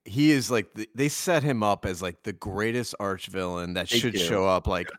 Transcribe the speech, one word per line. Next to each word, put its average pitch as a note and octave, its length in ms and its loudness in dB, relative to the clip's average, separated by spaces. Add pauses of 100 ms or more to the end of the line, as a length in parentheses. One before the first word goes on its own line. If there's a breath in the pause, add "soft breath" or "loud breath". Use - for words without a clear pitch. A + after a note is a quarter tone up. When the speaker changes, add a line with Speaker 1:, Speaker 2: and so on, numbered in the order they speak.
Speaker 1:
He C#3+ 280 4
is, C3+ 180 2
like, A#2 240 0
the, A2 220 -10
they C#3 140 2
set D#3+ 340 0
him C3 180 0
up G#2 240 2
as, F2+ 160 -4
like, F2+ 220 -6
the G#2+ 100 -6
greatest G#2+ 680 -4
arch G2 280 -4
villain F2+ 480 -4
that F2+ 140 -4
Speaker 2:
They A#2+ 100 4
Speaker 1:
should A#2+ 140 0
Speaker 2:
do. F#2+ 60 0
Speaker 1:
show F#2+ 280 2
up, F#2 200 4
like, F2+ 320 0